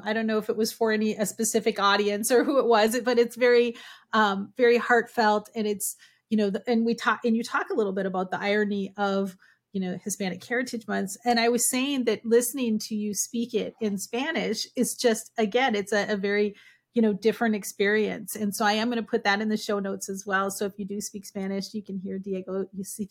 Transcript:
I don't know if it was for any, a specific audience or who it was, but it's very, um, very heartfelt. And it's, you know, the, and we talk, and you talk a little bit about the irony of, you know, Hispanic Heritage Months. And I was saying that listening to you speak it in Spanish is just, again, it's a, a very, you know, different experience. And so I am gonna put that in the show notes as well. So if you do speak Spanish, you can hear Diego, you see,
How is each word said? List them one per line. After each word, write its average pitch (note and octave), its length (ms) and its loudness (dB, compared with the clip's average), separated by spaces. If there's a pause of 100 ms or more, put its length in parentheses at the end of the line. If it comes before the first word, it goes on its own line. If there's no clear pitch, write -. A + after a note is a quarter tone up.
I G#3 80 -2
don't A3+ 140 -2
know A3 120 0
if G#3 120 -2
it G3 60 -4
was A3 160 -2
for A3 200 0
any, G#3+ 220 0
a G#3+ 100 -2
specific A3 560 -2
audience G3+ 500 2
or B3+ 140 6
who C#4 140 2
it G#3 80 2
was, A3+ 340 4
but A#3+ 180 2
it's A#3 180 2
very, A#3+ 400 4 (360)
um, G3+ 460 2
very A#3+ 180 6
heartfelt. A3 760 2
And G#3+ 120 -2
it's, G#3 300 -4 (320)
you A3 80 2
know, G#3 140 2
the, G3 160 -4
and A#3 180 2
we A#3 100 2
talk, A3+ 300 0
and A3+ 120 2
you A#3 60 0
talk D4 280 -4
a G4 40 -4
little G#3 200 0
bit G3 120 -2
about F#3 240 -4
the F3 100 -6
irony G3+ 580 0
of, G3 380 -2 (360)
you G3 80 -4
know, F#3 220 -4
Hispanic F#3 420 -6
Heritage A#3+ 440 -4
Months. G3 360 -4
And A#3+ 140 2
I A3+ 100 4
was A#3+ 220 2
saying C4 360 0
that G#3+ 200 0
listening A#3 640 2
to A3 80 -6
you G#3 180 -4
speak A#3 400 -4
it F#3 260 -2
in G3+ 180 -2
Spanish A#3 760 -4
is - 220 0
just, A3 420 0
again, A#3 380 2
it's G3+ 160 -4
a, G3+ 200 0
a G#3 40 0
very, G3+ 400 0 (360)
you A#3+ 80 0
know, A3 120 4
different G#3+ 420 0
experience. G3+ 800 -2
And G#3 180 -2
so A3 120 -2
I G#3 80 4
am A3 160 0
gonna A#3 160 -2
put A3+ 180 -2
that G3+ 180 2
in A3 80 -2
the G#3+ 80 0
show G#3 220 -4
notes G3 300 -6
as G3 180 -10
well. G3 240 0
So G3+ 160 -6
if G3 100 -6
you G3+ 80 -8
do G3+ 160 -8
speak G3 240 -10
Spanish, G3 480 -6
you G#3+ 120 -8
can G3 160 -8
hear F#3+ 180 -8
Diego, F#3+ 540 -6
you G3 100 -8
see, G3 280 -8